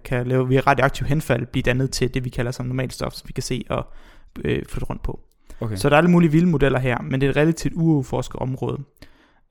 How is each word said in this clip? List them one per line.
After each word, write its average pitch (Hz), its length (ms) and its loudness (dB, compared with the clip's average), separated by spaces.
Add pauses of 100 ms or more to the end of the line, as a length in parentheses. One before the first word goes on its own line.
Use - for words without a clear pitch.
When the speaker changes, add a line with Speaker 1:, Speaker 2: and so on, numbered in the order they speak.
Speaker 1:
kan 123 220 -2
lave 127 200 2
via 131 200 4
radioaktiv 135 400 2
henfald 127 380 0
blive 160 180 -4
dannet 127 280 0
til 123 220 -2
det, 127 120 -2
vi 127 40 -4
kalder 123 220 -4
som 127 140 -8
normalt 127 280 -4
stof, 127 200 -6
som - 140 -16
vi - 60 -14
kan 127 100 -6
se 123 260 -6
og, - 180 -4 (580)
øh, 69 240 -2
flytte - 160 -6
rundt - 180 -8
på. - 160 -6 (420)
Speaker 2:
Okay. 107 140 -4
Speaker 1:
Så 120 140 2
der 147 60 6
er - 20 8
alle 175 140 6
mulige 170 200 6
vilde 170 160 6
modeller 139 320 2
her, 127 220 0
men 139 200 -2
det 139 60 2
er 135 40 2
et 135 60 0
relativt 156 360 2
uudforsket 147 640 0
område. 127 420 -4 (720)